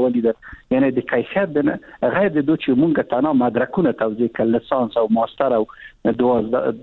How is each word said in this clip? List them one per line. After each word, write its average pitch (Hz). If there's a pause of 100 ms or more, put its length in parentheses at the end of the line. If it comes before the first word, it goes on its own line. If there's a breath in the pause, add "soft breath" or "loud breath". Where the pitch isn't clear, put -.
ولیدل، 117 (380 loud breath)
یعنی 135
د 117
کیفیت 151
د 143
نه، - (400 loud breath)
غیر 190
د 143
دو 156
چې 131
موږ 151
تنها 143
مدرکونه 123
توزیع 113
کړل، 113
لسانس 120
او 117 (140)
ماستر 123
او 107 (600 loud breath)
دوازده، 120 (100)